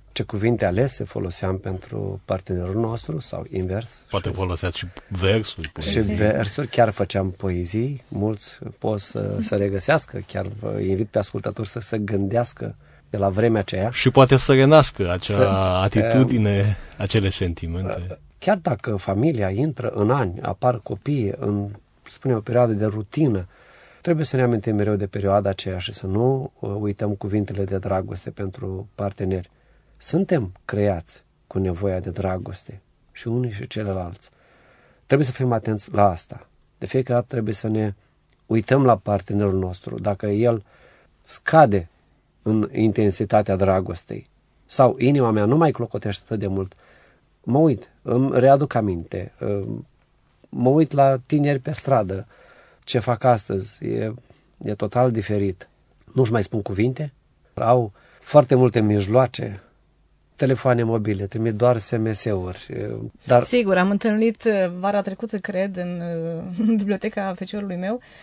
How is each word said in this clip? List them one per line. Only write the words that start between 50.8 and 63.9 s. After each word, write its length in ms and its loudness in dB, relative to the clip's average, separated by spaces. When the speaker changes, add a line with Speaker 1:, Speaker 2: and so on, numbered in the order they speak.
Speaker 1:
la 240 4
tineri 320 2
pe 140 -6
stradă, 540 -2
ce 140 -2
fac 260 -2
astăzi, 600 0
e, 300 -4
e 160 -6
total 360 2
diferit. 580 -2
Nu-și 180 2
mai 100 2
spun 200 -2
cuvinte, 500 -2
au 380 2
foarte 340 6
multe 260 4
mijloace, 840 2
telefoane 460 2
mobile, 440 0
trimit 260 -2
doar 260 4
S 120 -4
M 220 0
S-uri, 580 -4
e, 180 -8
dar 160 8
Speaker 3:
Sigur, 340 2
am 140 2